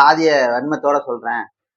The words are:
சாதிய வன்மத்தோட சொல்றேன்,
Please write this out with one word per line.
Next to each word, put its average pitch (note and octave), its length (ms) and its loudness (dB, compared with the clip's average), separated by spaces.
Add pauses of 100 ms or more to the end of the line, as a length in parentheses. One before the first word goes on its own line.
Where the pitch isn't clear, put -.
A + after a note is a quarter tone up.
சாதிய D#3+ 280 2 (180)
வன்மத்தோட C#3+ 560 -2
சொல்றேன், A#2 400 -8 (320)